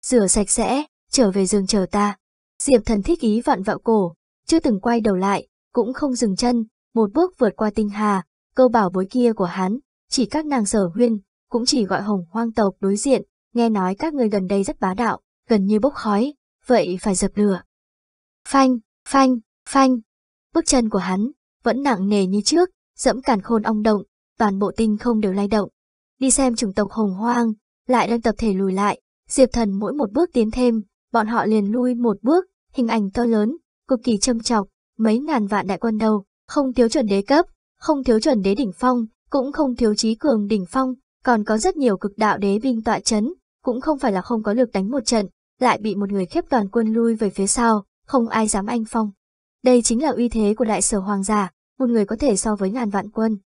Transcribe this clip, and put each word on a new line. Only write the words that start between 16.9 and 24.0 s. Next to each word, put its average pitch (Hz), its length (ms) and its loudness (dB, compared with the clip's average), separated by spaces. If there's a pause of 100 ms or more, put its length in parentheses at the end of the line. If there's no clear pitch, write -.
phải 196 140 0
dập 190 200 0
lửa. 202 280 0 (840)
Phanh, 262 300 4 (300)
phanh, 262 280 4 (320)
phanh. 262 280 4 (580)
Bước 330 120 0
chân 240 220 2
của 208 100 0
hắn 185 320 -2 (320)
vẫn 247 200 0
nặng 202 260 0
nề 202 180 2
như 196 180 0
trước, 349 260 2 (280)
dẫm 247 240 0
càn 214 200 0
khôn 226 200 0
ong 220 200 -2
động, 214 200 2 (360)